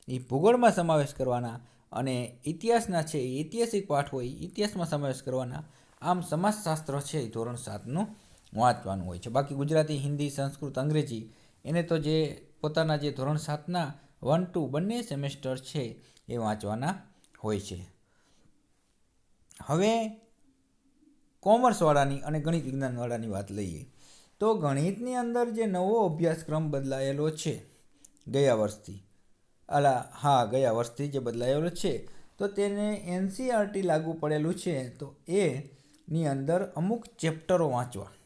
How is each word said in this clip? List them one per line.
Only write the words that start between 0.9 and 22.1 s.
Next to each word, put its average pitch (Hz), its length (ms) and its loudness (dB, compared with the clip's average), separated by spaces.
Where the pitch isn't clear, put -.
કરવાના 123 400 -2
અને 127 240 -2
ઇતિહાસના 185 640 2
છે 156 80 -2
એ 127 200 -2
ઐતિહાસિક 208 480 -2
પાઠ 143 260 0
હોય 127 180 -4
ઇતિહાસમાં 202 460 -2
સમાવેશ 143 300 -2
કરવાના. 131 400 -4
આમ 180 160 2
સમાજશાસ્ત્ર 160 680 0
છે 151 180 -4
એ 120 100 -2
ધોરણ 117 380 -4
સાતનું 117 400 -4
વાંચવાનું 95 540 2
હોય 87 140 -8
છે. 120 100 -10
બાકી 139 300 0
ગુજરાતી, 151 380 2
હિન્દી, 143 320 -2
સંસ્કૃત, 139 480 -4
અંગ્રેજી 131 460 0
એને 165 180 0
તો 165 160 0
જે 151 180 2
પોતાના 156 420 0
જે 147 100 0
ધોરણ 139 240 -2
સાતના 151 520 -2
વન 160 240 2
ટુ 175 220 -2
બંને 180 340 0
સેમેસ્ટર 139 580 -4
છે 139 240 -6
એ 120 80 -4
વાંચવાના 110 580 -2
હોય 107 180 0
છે. 90 180 -10
હવે 185 280 2
કોમર્સવાળાની 156 840 6